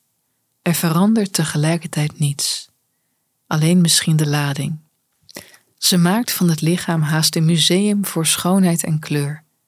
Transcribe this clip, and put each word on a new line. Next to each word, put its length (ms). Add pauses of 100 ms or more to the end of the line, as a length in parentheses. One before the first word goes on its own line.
(640)
er 120
verandert 580
tegelijkertijd 840
niets. 520 (760)
Alleen 340
misschien 360
de 100
lading. 520 (1000)
Ze 180
maakt 360
van 160
het 120
lichaam 420
haast 340
een 80
museum 640
voor 200
schoonheid 580
en 140
kleur, 440 (260)